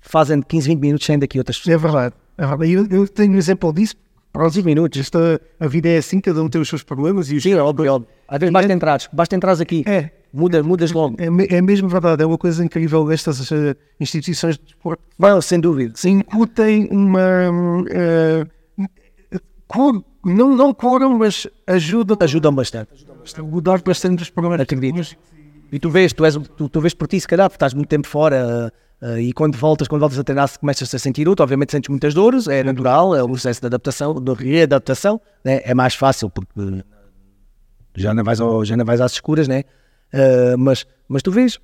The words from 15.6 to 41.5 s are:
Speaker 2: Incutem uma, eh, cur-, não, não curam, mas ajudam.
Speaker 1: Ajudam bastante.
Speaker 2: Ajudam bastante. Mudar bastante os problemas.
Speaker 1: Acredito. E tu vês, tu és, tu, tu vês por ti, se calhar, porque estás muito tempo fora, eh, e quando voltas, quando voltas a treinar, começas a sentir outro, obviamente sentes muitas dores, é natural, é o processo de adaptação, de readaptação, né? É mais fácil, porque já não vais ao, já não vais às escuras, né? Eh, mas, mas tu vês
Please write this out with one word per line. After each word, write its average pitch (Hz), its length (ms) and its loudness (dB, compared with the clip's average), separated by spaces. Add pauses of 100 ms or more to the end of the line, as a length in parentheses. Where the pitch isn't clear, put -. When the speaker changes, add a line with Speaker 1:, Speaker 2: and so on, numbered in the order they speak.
Speaker 2:
Incutem 214 840 2
uma, 196 320 2 (720)
eh, 160 560 0 (1200)
cur-, 240 380 0 (200)
não, 226 320 4
não 277 160 4
curam, 254 460 2
mas 220 300 0 (180)
ajudam. 190 540 0
Speaker 1:
Ajudam 151 340 2
bastante. 117 400 -6
Speaker 2:
Ajudam - 220 -20
bastante. - 340 -16
Mudar 175 320 0
bastante 180 400 -2
os 160 80 -12
problemas. 170 300 -4
Speaker 1:
Acredito. 135 560 -4 (560)
E 143 80 -8
tu 165 100 -4
vês, 175 220 4
tu 156 120 0
és, 151 120 4 (200)
tu, 151 120 -6
tu 160 120 -2
vês 165 140 0
por 151 140 -8
ti, 196 120 -2
se - 60 -12
calhar, 185 220 2
porque - 80 -6
estás 135 180 -2
muito 143 140 -4
tempo 147 180 -2
fora, 123 680 -2 (300)
eh, 117 200 -6
e 120 100 -2
quando 151 240 -2
voltas, 147 320 0
quando 151 140 -2
voltas 139 180 0
a - 20 -4
treinar, 139 260 0 (120)
começas 139 340 -4
a 127 40 -6
sentir 143 300 -2
outro, 190 140 4
obviamente 135 300 0
sentes 143 160 -4
muitas 139 260 -2
dores, 226 340 4
é 139 140 0
natural, 135 540 2
é 131 60 2
o 123 60 0
processo 127 320 -4
de 127 60 -8
adaptação, 139 480 -4
de 131 200 -4
readaptação, 143 840 0 (240)
né? 131 200 0
É 123 100 -2
mais 127 200 2
fácil, 131 360 0
porque 95 520 -8 (1120)
já 101 200 -2
não 113 100 0
vais 113 160 0
ao, 113 240 0
já 110 120 -2
não 120 80 0
vais 117 160 0
às 127 120 0
escuras, 151 360 -2
né? 131 140 -2 (500)
Eh, 127 440 4
mas, 131 280 2 (240)
mas 135 140 -4
tu 190 80 -2
vês 240 340 2